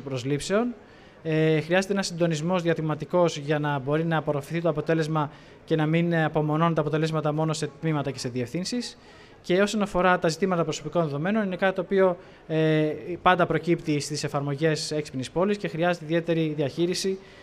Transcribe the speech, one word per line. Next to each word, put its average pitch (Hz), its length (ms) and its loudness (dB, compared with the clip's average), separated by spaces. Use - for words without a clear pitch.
προσλήψεων. 143 720 -2
Ε, 156 380 2
χρειάζεται 185 320 0
ένας 196 140 -2
συντονισμός 170 560 0
διατηματικός 160 760 0
για 147 220 -2
να 143 200 0
μπορεί 147 260 0
να 165 120 0
απορροφηθεί 147 440 -2
το 170 80 0
αποτέλεσμα 156 640 0
και 165 120 0
να 156 100 2
μην, 170 260 2
ε, 160 120 2
απομονώνουν 156 500 2
τα 156 60 0
αποτελέσματα 156 520 0
μόνο 156 200 0
σε 151 180 -4
τμήματα 147 300 -2
και 131 80 -6
σε 131 100 -6
διευθύνσεις. 165 680 -6
Και 180 180 2
όσον 208 220 2
αφορά 180 360 4
τα 175 100 0
ζητήματα 170 360 0
προσωπικών 156 380 -2
δεδομένων, 165 420 -2
είναι 185 120 -4
κάτι 190 180 2
το 190 60 -2
οποίο, 185 360 4
ε, 156 440 2
πάντα 180 240 6
προκύπτει 160 540 0
στις 143 240 -6
εφαρμογές 147 680 -2
έξυπνης 143 400 -6
πόλης 202 260 0
και 196 120 -4
χρειάζεται 165 360 -2
ιδιαίτερη 165 520 0
διαχείριση 170 600 -2